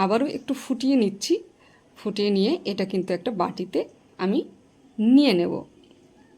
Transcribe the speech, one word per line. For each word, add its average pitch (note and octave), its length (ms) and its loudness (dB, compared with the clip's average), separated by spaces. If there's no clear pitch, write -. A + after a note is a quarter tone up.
আবারও A3+ 220 0
একটু C4+ 160 -6
ফুটিয়ে C4 400 0
নিচ্ছি। G3 320 0
ফুটিয়ে G#3 380 -2
নিয়ে G3 160 4
এটা G3 220 -2
কিন্তু F#3 260 -2
একটা G#3 120 -4
বাটিতে F3+ 400 -4
আমি F#3+ 200 0
নিয়ে B3 420 6
নেব। F3 140 -2